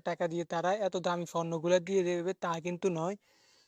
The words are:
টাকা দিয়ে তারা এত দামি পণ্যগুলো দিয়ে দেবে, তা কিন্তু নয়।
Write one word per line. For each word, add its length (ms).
টাকা 180
দিয়ে 180
তারা 260
এত 100
দামি 240
পণ্যগুলো 460
দিয়ে 160
দেবে, 280
তা 80
কিন্তু 240
নয়। 180